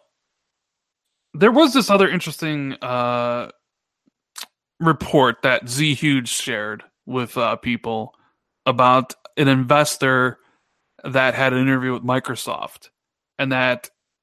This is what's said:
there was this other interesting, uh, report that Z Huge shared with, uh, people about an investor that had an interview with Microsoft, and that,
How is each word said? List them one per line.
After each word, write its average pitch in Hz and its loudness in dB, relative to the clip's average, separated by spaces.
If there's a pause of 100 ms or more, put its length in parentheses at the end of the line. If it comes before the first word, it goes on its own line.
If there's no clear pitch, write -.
(1300)
there 190 4
was 277 4
this 240 2
other 196 4
interesting, 151 -6
uh, 120 -4 (1300)
report 139 2
that 123 0
Z 143 -2
Huge 135 0
shared 107 -8 (240)
with, 127 -6
uh, 113 -2
people 113 -8 (520)
about 127 4 (220)
an 143 2
investor 131 2 (680)
that 131 0
had 131 0
an 127 0
interview 131 0
with 120 -6
Microsoft, - -6 (480)
and 135 -4
that, 127 -2 (320)